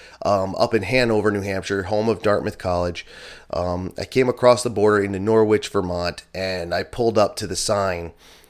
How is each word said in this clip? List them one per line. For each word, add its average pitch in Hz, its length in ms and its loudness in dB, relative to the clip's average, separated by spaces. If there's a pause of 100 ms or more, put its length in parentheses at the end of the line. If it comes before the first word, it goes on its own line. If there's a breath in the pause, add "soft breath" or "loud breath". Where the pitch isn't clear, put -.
(220 loud breath)
um, 95 320 0
up 120 180 0
in 104 120 0
Hanover, 110 460 2
New 101 120 -2
Hampshire, 98 400 -4
home 107 260 -2
of 107 140 -2
Dartmouth 101 340 0
College. 87 480 -4 (460 loud breath)
Um, 90 480 -4
I 87 80 -8
came 127 240 2
across 120 320 4
the 120 80 -4
border 104 340 4
into 98 140 -4
Norwich, 107 500 2
Vermont, 87 540 -4 (120)
and 92 380 -6
I 87 100 0
pulled 113 360 0
up - 180 4
to 107 100 -8
the 90 100 -6
sign 92 560 -2 (380 soft breath)